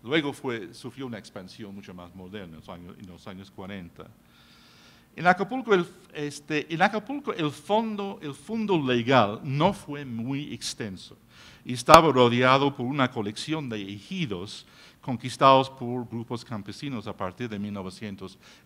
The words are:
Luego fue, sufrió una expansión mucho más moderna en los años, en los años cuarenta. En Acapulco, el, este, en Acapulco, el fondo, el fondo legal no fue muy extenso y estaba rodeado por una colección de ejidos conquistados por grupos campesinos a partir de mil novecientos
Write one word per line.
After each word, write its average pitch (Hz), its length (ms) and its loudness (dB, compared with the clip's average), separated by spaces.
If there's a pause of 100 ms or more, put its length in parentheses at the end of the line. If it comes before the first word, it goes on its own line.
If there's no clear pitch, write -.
Luego 143 280 0
fue, 117 420 -8
sufrió 131 340 -12
una 113 100 -10
expansión 98 560 -16
mucho 98 200 -16
más 87 200 -18
moderna 92 400 -14
en 78 60 -18
los - 100 -20
años, 87 300 -16
en - 80 -18
los 87 200 -18
años 95 220 -16
cuarenta. 92 580 -14 (1080)
En 156 120 -4
Acapulco, 202 460 2
el, 180 120 4 (280)
este, 147 600 -6
en 160 80 0
Acapulco, 214 520 -2
el 151 180 0
fondo, 202 720 -2
el 147 120 -8
fondo 208 460 0
legal 120 640 4
no 151 300 2
fue 147 320 -10
muy 127 480 -6
extenso - 640 -10 (480)
y 123 80 -6
estaba 160 380 8
rodeado 127 640 6
por 123 100 -4
una 131 260 0
colección 123 580 -6
de 107 120 -6
ejidos 101 840 -8 (360)
conquistados 135 680 6
por 123 380 -6
grupos 117 380 -8
campesinos 110 640 -8
a 101 100 -8
partir 101 320 -6
de 107 80 -6
mil 104 160 -6
novecientos 95 640 -12 (280)